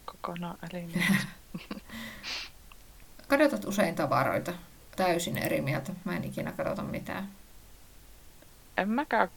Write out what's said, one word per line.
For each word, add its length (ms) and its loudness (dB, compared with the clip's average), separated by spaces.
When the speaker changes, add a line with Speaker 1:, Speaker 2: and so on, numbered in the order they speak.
Speaker 1:
kokonaan 580 -8
eri 240 -8
mieltä. 380 4
<laughs> 1600 -12
Speaker 2:
Kadotat 360 6
usein 300 2
tavaroita. 580 2
Täysin 420 4
eri 220 2
mieltä. 320 0
Mä 120 -2
en 80 -2
ikinä 280 -4
kadota 300 -2
mitään. 460 -4
Speaker 1:
En 120 4
mäkään 480 4